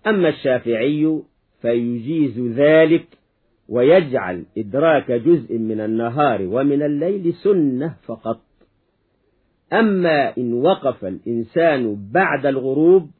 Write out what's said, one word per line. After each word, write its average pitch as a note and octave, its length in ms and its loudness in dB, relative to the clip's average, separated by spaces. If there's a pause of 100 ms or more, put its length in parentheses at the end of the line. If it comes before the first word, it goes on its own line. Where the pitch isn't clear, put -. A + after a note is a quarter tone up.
أما F#3+ 220 2
الشافعي C#3+ 920 0 (400)
فيجيز A#2+ 760 -2
ذلك، D#3 640 4 (640)
ويجعل B2 760 0 (140)
إدراك C3+ 540 0
جزء B2 460 0
من A2 220 -4
النهار A#2 640 0
ومن C#3 400 0
الليل E3 520 -2
سنة D#3 680 0
فقط. A2+ 380 -8 (1300)
أما F3 640 2
إن A#2+ 180 -4
وقف C3+ 500 0
الإنسان A2+ 1080 -2
بعد D3 340 0
الغروب D3 720 0